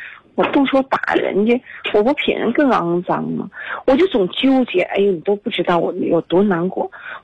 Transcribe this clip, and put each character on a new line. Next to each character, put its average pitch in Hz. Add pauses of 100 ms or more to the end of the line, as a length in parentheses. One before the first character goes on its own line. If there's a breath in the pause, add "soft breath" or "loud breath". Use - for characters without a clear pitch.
(380 loud breath)
我 -
动 277
手 269
打 -
人 -
家， 240 (320 loud breath)
我 208
不 262
比 -
人 139
更 285
肮 175
脏 160 (100)
吗？ 160 (340 loud breath)
我 262
就 330
总 208
纠 262
结， 185
哎 -
呦， 202
你 170
都 202
不 208
知 185
道 175
我 180
有 180
多 175
难 180
过。 - (340 loud breath)